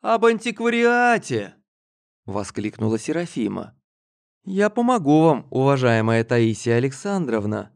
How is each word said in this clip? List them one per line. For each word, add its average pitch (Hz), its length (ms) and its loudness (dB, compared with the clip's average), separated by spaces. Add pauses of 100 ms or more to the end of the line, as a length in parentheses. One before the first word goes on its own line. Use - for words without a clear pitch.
«Об 220 240 0
антиквариате!» 233 1400 0 (680)
воскликнула 104 680 -4
Серафима. 120 760 -6 (680)
«Я 196 260 0
помогу 208 520 2
вам, 156 280 2
уважаемая 117 760 2
Таисия 117 520 0
Александровна 120 1000 -4